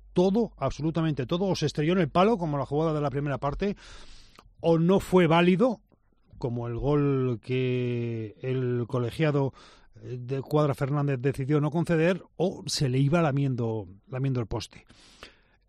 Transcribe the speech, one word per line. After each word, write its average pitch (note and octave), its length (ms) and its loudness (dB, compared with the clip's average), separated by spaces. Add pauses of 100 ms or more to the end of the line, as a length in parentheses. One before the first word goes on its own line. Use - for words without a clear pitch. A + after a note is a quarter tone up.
(120)
todo, G3 440 2
absolutamente C#3+ 680 -2
todo, F3 180 -2
o F#3 100 0
se D#3 120 -2
estrelló D#3 260 0
en F#3+ 80 2
el D#3 80 2
palo, G3 300 4
como D3+ 200 -2
la C3 80 -4
jugada D#3 260 0
de D3+ 80 -2
la D3 100 -2
primera C#3+ 280 -4
parte, F#3+ 380 -4 (840)
o E3 180 4
no F3+ 200 4
fue F#3 300 4
válido, F3+ 520 4 (580)
como A#2+ 280 -4
el A#2+ 100 -6
gol C3 640 2
que A#2+ 1040 -2
el B2+ 460 -2
colegiado, C3+ 640 0 (500)
eh, A#2+ 160 -10
de B2+ 220 -6
Cuadra D3 340 0
Fernández C#3+ 460 -2
decidió C#3 400 0
no D3+ 100 0
conceder, E3 520 0 (140)
o F3 300 -2
se C#3+ 220 0
le B2+ 100 0
iba C#3+ 240 4
lamiendo, B2 640 -2 (220)
lamiendo C3 320 -2
el A2 60 -4
poste. - 380 -8 (840)